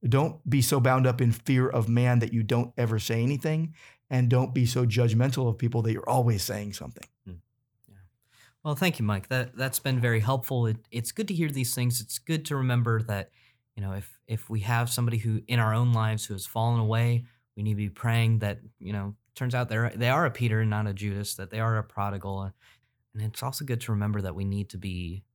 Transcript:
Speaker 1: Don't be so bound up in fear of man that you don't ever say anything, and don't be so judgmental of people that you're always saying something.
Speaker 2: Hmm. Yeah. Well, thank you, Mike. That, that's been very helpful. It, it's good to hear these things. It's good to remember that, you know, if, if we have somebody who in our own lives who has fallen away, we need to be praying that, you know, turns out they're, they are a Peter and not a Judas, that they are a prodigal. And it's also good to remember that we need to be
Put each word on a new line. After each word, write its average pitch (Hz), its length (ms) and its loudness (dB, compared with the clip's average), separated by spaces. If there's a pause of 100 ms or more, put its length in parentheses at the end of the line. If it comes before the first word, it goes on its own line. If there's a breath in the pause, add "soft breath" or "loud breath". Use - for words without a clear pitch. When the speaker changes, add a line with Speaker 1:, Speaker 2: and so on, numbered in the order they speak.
Speaker 1:
Don't 139 400 0
be 131 140 4
so 135 180 2
bound 127 260 4
up 123 140 2
in 120 100 4
fear 127 380 2
of 113 220 0
man 120 300 4
that 113 120 -2
you 113 100 0
don't 120 340 0
ever 113 220 0
say 113 240 -2
anything, 156 520 -2 (340 loud breath)
and 127 220 4
don't 127 240 2
be 127 100 4
so 123 220 2
judgmental 120 640 2
of 110 100 -2
people 120 240 0
that 113 100 0
you're - 160 -4
always 120 340 2
saying 104 300 -4
something. - 340 -14 (200)
Speaker 2:
Hmm. 92 80 -12 (520)
Yeah. 98 120 -20 (680 soft breath)
Well, 151 100 0
thank 180 240 0
you, 113 60 0
Mike. 104 240 0
That, 127 280 -4
that's 131 220 -2
been 131 220 0
very 117 200 4
helpful. 120 460 0
It, 110 120 0 (120)
it's 117 220 -6
good 214 160 -4
to 202 60 -2
hear 165 160 0
these 131 240 -2
things. 123 260 0
It's - 180 -10
good 156 280 -4
to 147 100 -2
remember 120 460 2
that, 104 280 -4 (460 soft breath)
you 107 60 -8
know, 98 100 -4
if, 95 340 -10
if 113 220 -6
we 110 120 -2
have 120 300 0
somebody 120 280 0
who 107 280 -2
in 120 140 2
our 110 140 4
own 120 180 4
lives 110 320 0
who 107 100 -8
has 92 120 -10
fallen 117 340 0
away, 117 460 2 (280 loud breath)
we 104 80 -6
need 107 120 0
to - 20 -4
be 104 140 -2
praying 113 480 2
that, 104 220 -2 (200)
you 101 140 -8
know, 101 200 -6 (220)
turns 123 180 -4
out 123 140 -2
they're, 113 260 -2
they 120 140 0
are 151 180 2
a 131 40 0
Peter 113 320 0
and 110 80 2
not 107 180 -2
a 98 60 -4
Judas, 101 400 -4
that 95 160 -12
they 110 100 -6
are 113 160 0
a 107 80 -2
prodigal. 98 580 -6
And - 800 -12
it's 110 200 -6
also 135 240 -6
good 123 160 -4
to 113 100 -4
remember 104 300 0
that 92 120 -4
we 98 120 -4
need 98 240 -2
to 95 80 -12
be 90 460 -8 (100)